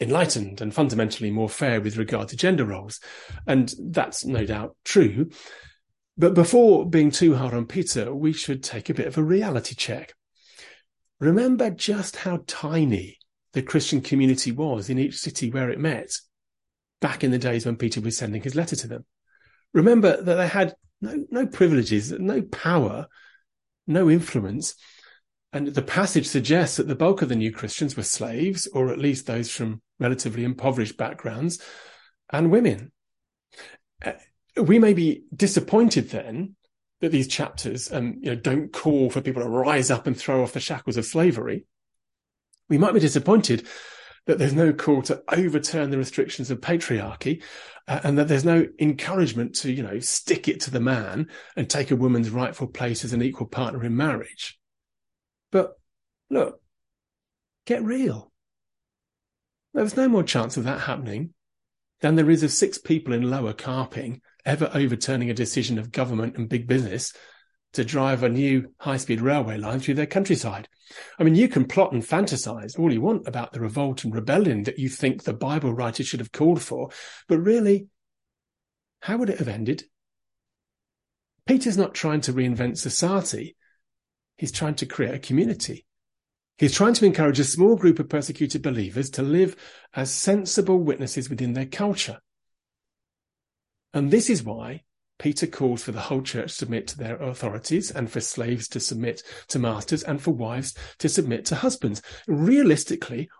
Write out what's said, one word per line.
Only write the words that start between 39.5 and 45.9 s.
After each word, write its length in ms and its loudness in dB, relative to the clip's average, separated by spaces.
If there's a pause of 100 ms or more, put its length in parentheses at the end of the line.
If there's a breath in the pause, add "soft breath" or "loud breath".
up 160 0
and 100 0
throw 260 0
off 100 -4
the 80 -6
shackles 360 -6
of 80 -2
slavery. 600 0 (1040)
We 80 4
might 160 6
be 80 6
disappointed 640 4 (600 loud breath)
that 120 2
there's 140 2
no 200 6
call 300 2
to 260 -6
overturn 640 0